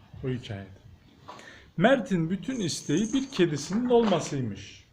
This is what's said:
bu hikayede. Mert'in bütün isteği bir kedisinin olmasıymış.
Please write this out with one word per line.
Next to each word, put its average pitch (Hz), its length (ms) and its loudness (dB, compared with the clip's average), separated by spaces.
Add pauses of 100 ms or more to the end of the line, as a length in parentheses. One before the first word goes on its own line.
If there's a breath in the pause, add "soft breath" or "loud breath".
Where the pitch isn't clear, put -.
(220)
bu 139 60 -4
hikayede. 101 400 -6 (1080 loud breath)
Mert'in 190 540 4
bütün 233 300 -4
isteği 180 520 -2
bir 269 180 0
kedisinin 185 580 0
olmasıymış. 151 1040 0